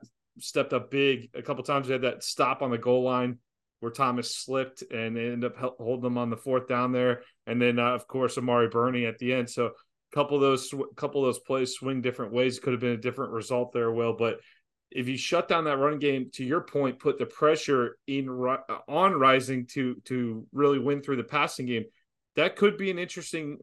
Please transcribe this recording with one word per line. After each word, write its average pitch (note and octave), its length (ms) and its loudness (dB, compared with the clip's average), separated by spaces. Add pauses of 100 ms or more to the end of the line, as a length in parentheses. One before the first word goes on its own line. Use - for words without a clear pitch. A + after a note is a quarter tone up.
(380)
stepped - 340 -2
up B2 180 -2
big C3+ 440 2
a B2+ 80 -10
couple B2+ 220 -6
times. C#3 240 0
They C3+ 60 0
had B2+ 80 -2
that B2 200 -2
stop C3 400 0
on C3 80 0
the A#2 80 0
goal B2 240 4
line B2 360 0 (420)
where A#2 100 -6
Thomas B2 440 -2
slipped C3 560 -4
and A2+ 260 -6
they A#2 100 -4
ended A#2+ 180 -4
up A#2 140 -4
hel-, B2+ 200 -6
holding A#2+ 260 -4
them B2 140 0
on A#2+ 120 -2
the A2+ 60 -4
fourth B2+ 320 -2
down B2+ 240 0
there. B2 300 2 (240)
And A#2 140 0
then, A#2+ 180 4
uh, A#2+ 160 2
of A#2+ 120 -6
course, C3 320 0
Amari A#2+ 300 4
Burney A#2+ 380 2
at A2+ 120 -6
the B2 160 0
end. A#2+ 160 -2
So A#2+ 160 0
a - 480 -12
couple D3 220 2
of C#3+ 40 4
those C3+ 300 2
sw-, C3+ 260 -8
couple C#3+ 260 -2
of C3 40 4
those B2 160 0
plays C3 320 -2
swing C3 260 -4
different A#2+ 320 -4
ways. B2 280 2
Could C3 120 -2
have A#2 80 0
been B2 120 0
a A#2 40 -2
different A#2 360 -4
result B2 400 -2
there, A#2 180 0
Will. A2+ 260 0
But A2+ 220 0 (520)
if B2+ 180 -4
you C3 80 -4
shut E3+ 320 0
down E3 160 2
that C#3+ 140 0
run D3 200 2
game, C3+ 360 0
to C3 100 -8
your D3 160 0
point, C#3 400 -2
put C#3+ 180 0
the B2 80 0
pressure D3 720 2 (100)
in C3+ 240 -4
ri-, B2+ 260 0 (320)
on F3+ 260 4
Rising C3 580 4
to, B2+ 320 -2
to A#2 480 -4
really C#3 260 4
win C#3 240 0
through C#3 140 -2
the A#2 80 -2
passing C#3+ 420 -2
game, A#2 180 -2 (520)
that F3 180 2
could G#3 220 4
be F#3+ 140 -4
an F3 80 -4
interesting D#3+ 640 -8